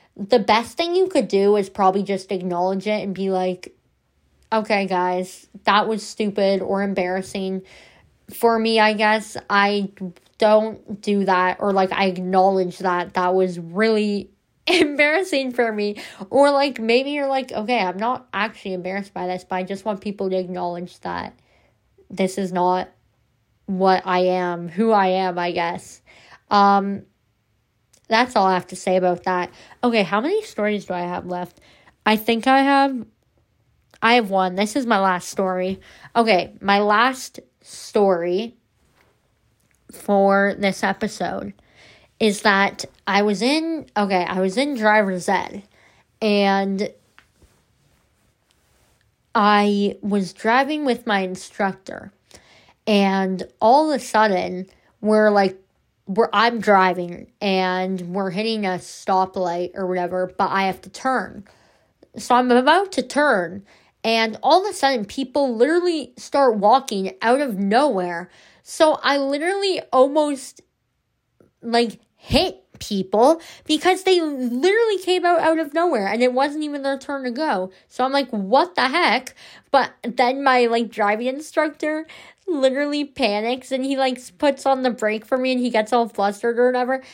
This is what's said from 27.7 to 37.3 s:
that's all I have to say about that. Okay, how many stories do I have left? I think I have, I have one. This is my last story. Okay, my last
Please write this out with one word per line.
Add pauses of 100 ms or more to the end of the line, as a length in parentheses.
that's
all
I
have
to
say
about
that. (320)
Okay,
how
many
stories
do
I
have
left? (440)
I
think
I
have, (960)
I
have
one.
This
is
my
last
story. (340)
Okay,
my
last (220)